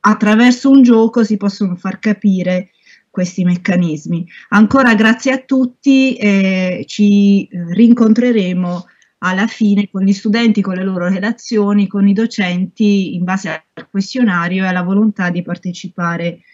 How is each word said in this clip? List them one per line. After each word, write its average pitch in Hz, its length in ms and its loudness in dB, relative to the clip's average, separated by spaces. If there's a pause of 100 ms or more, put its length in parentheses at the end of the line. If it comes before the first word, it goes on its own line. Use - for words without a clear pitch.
Attraverso 220 640 2
un 269 140 8
gioco 226 400 4
si 208 120 -2
possono 196 380 -4
far 190 240 -10
capire 185 720 -2 (400)
questi 180 320 -6
meccanismi. 175 800 -2 (260)
Ancora 226 440 4
grazie 226 380 0
a 269 60 -2
tutti 262 760 0
e 190 720 0
ci, 202 640 2
eh, 175 260 -8
rincontreremo 220 1120 2 (380)
alla 185 220 -2
fine 202 440 0
con 190 120 -6
gli 196 100 2
studenti, 214 480 0
con 190 140 -4
le 185 100 -6
loro 180 240 -4
relazioni, 202 800 -2
con 196 220 0
i 202 40 4
docenti, 196 1000 -2
in 175 100 -4
base 185 240 -6 (260)
al - 140 -20
questionario 190 760 -2
e - 20 -2
alla 180 160 -2
volontà 196 480 -2
di 175 120 -4
partecipare 170 1000 -8 (140)